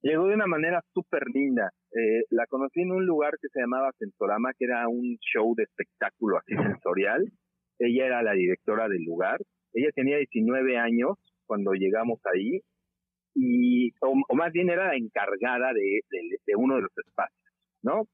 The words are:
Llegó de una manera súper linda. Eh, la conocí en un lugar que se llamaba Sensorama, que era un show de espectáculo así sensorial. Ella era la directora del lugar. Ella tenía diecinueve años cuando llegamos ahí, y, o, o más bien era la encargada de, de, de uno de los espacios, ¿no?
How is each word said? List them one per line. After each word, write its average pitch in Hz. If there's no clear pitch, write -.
Llegó 160
de 208
una 214
manera 165
súper 160
linda. 127
Eh, 113
la 117
conocí 135
en 180
un 185
lugar 151
que 147
se 135
llamaba 127
Sensorama, 107
que -
era 120
un 120
show 117
de 113
espectáculo -
así -
sensorial. 98
Ella 120
era 123
la 107
directora 101
del 90
lugar. 90
Ella 139
tenía 139
diecinueve 127
años 117
cuando 101
llegamos 107
ahí, 113
y, 123
o, 135
o 127
más 165
bien 175
era 185
la 147
encargada 117
de, 101
de, 90
de 104
uno 131
de 104
los -
espacios, -
¿no? 196